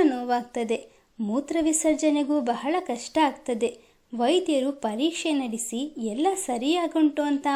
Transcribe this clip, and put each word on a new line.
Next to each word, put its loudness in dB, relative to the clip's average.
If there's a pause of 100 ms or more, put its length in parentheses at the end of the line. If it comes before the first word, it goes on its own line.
ನೋವಾಗ್ತದೆ, 0 (320)
ಮೂತ್ರ -2
ವಿಸರ್ಜನೆಗೂ 2
ಬಹಳ -2
ಕಷ್ಟ -4
ಆಗ್ತದೆ. -2 (360)
ವೈದ್ಯರು 2
ಪರೀಕ್ಷೆ -2
ನಡೆಸಿ -4
ಎಲ್ಲ -2
ಸರಿಯಾಗುಂಟು 0
ಅಂತ 0